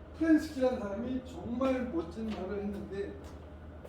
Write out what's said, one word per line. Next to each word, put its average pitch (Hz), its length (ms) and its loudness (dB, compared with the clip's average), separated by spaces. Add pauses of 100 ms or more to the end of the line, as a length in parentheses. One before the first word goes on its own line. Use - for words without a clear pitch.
(180)
프렌스키라는 262 600 6
사람이 233 460 -2
정말 247 680 0
멋진 226 360 -2
말을 202 380 -2
했는데, 202 480 -4 (760)